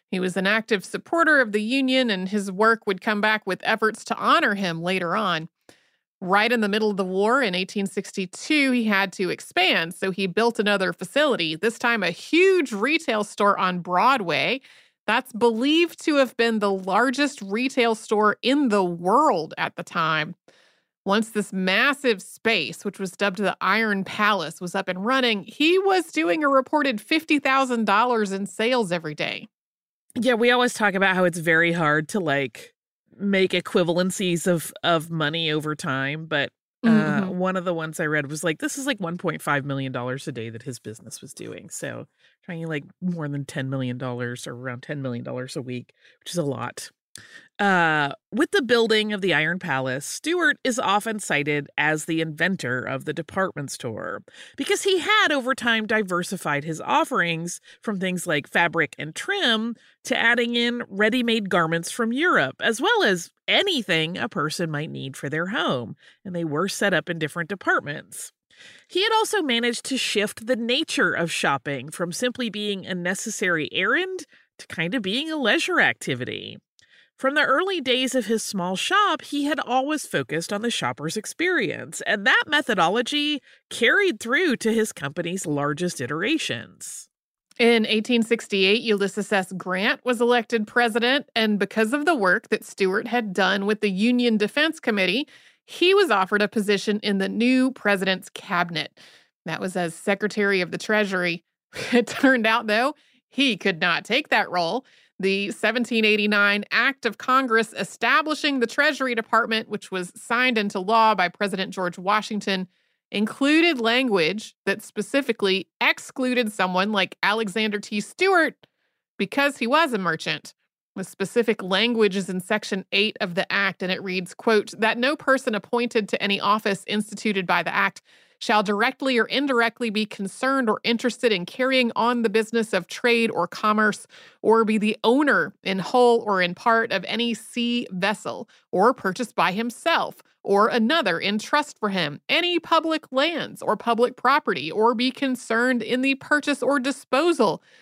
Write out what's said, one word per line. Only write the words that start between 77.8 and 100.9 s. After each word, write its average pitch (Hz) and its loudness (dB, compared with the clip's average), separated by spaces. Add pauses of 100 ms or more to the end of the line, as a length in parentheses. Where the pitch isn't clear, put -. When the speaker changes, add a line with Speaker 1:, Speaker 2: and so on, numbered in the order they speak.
Speaker 2:
days 254 0
of 240 0
his 220 0
small 185 -4
shop, 359 0
he 285 -4
had 311 -2
always 269 -2
focused 156 -4
on 202 -4
the 233 -2
shopper's 143 -4
experience, 220 -4
and 202 -2
that 381 2
methodology 285 0 (280)
carried 320 2
through 277 0
to 220 0
his 220 0
company's 170 -6
largest 147 -2
iterations. 147 -6 (500)
Speaker 1:
In 233 4
eighteen 226 0
sixty-eight, 208 0
Ulysses 202 -2
S. 190 0
Grant 190 -2
was 247 0
elected 240 2
president, 240 2
and 220 2
because 220 0
of 294 0
the 349 4
work 196 2
that - -2
Stewart - -2
had 226 -2
done 196 0
with 214 0
the 208 0
Union 233 2
Defense 294 0
Committee, 208 0 (400)
he 359 2
was 392 4
offered 202 2
a 208 2
position 202 0
in 202 0
the 190 0
new 247 2
president's 190 -2
cabinet. 175 -4 (480)
That 160 -6
was 190 -6
as 175 -2
Secretary 196 0
of 170 -2
the 175 -6
Treasury. 185 -2 (300)